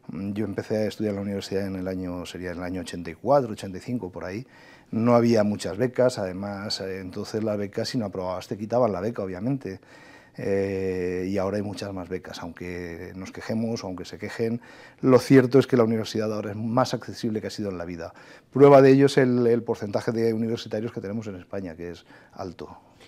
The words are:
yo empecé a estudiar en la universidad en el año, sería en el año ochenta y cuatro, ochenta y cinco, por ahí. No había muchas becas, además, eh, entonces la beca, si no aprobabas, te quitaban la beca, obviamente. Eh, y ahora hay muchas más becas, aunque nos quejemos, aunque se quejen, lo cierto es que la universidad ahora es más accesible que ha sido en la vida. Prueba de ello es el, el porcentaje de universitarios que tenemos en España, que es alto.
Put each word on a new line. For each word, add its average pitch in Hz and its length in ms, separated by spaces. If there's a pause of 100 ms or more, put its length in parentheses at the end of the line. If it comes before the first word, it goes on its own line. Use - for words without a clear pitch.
yo 101 360
empecé 101 320
a 107 100
estudiar 104 240
en 98 60
la 101 40
universidad 101 460
en 95 80
el 92 120
año, 90 380
sería 90 260
en 85 60
el 90 60
año 90 180
ochenta 85 300
y - 20
cuatro, 123 380
ochenta 95 260
y - 40
cinco, 107 300
por 85 140
ahí. 101 220 (420)
No 117 240
había 117 300
muchas 98 340
becas, 123 400
además, 98 640
eh, 95 180
entonces 104 440
la 107 120
beca, 101 300
si - 140
no 104 80
aprobabas, 92 400
te 113 100
quitaban 110 340
la 90 80
beca, 113 220
obviamente. 95 580 (580)
Eh, 95 920
y 98 80
ahora 98 200
hay 104 60
muchas 101 300
más 90 160
becas, 90 300
aunque 90 760
nos 92 160
quejemos, 113 520
aunque 90 220
se 85 120
quejen, 113 420 (400)
lo 131 200
cierto 131 400
es - 80
que 127 100
la 120 60
universidad 110 500
ahora 104 160
es 101 80
más 117 380
accesible 110 440
que 101 80
ha 95 40
sido 104 180
en 90 80
la 85 80
vida. 85 280 (380)
Prueba 139 300
de 135 80
ello 139 160
es 135 120
el, 123 280
el 117 160
porcentaje 110 500
de 113 220
universitarios 113 580
que - 80
tenemos 104 280
en 98 80
España, 90 400
que 85 160
es 85 140 (280)
alto. 82 460 (280)